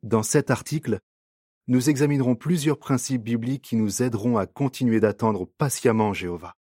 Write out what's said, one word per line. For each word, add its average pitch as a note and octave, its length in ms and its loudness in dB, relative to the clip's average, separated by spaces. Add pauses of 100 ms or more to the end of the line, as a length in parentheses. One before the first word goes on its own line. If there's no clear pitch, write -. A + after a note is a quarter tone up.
Dans A2 200 0
cet C#3+ 280 0
article, B2 500 -2 (680)
nous B2+ 240 2
examinerons C#3 440 2
plusieurs D3+ 440 -2
principes B2+ 460 -2
bibliques A#2 400 -4
qui - 120 -4
nous A2 260 0
aideront A#2 360 0
à F#2+ 80 0
continuer B2 540 0
d'attendre G#2 440 2
patiemment A2 720 0
Jéhovah. F2 420 -8 (120)